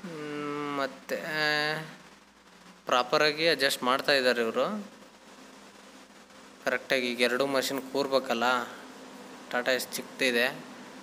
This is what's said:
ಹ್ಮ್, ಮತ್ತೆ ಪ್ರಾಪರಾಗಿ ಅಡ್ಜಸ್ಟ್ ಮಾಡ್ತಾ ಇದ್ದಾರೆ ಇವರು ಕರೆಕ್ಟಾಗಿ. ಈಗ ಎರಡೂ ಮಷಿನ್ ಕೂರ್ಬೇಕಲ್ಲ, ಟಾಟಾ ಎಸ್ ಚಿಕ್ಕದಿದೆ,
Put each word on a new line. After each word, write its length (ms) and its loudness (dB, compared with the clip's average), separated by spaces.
ಹ್ಮ್, 720 -6
ಮತ್ತೆ 400 -4
ಪ್ರಾಪರಾಗಿ 640 4
ಅಡ್ಜಸ್ಟ್ 360 2
ಮಾಡ್ತಾ 300 4
ಇದ್ದಾರೆ 280 4
ಇವರು 180 0
ಕರೆಕ್ಟಾಗಿ. 480 0
ಈಗ 160 -4
ಎರಡೂ 180 2
ಮಷಿನ್ 360 0
ಕೂರ್ಬೇಕಲ್ಲ, 540 0
ಟಾಟಾ 200 0
ಎಸ್ 240 -2
ಚಿಕ್ಕದಿದೆ, 500 0